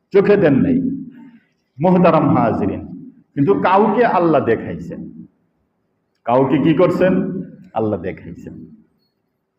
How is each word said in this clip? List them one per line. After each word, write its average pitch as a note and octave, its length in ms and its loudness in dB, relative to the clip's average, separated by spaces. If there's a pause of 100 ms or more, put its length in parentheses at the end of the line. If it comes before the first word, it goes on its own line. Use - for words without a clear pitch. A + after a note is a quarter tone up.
(140)
চোখে G3 240 4
দেন D3 180 4
নাই। - 260 2 (1000)
মোহতারাম E3 560 2
হাজরিন, G#2 500 -2 (480)
কিন্তু C#3+ 180 2
কাউকে G#3 520 2
আল্লাহ D#3+ 400 2
দেখাইছেন। - 840 -6 (1000)
কাউকে C3+ 320 2
কি D#3+ 160 2
করছেন? F3+ 680 0 (320)
আল্লাহ G#2 280 -4
দেখাইছেন। E2 640 -14 (920)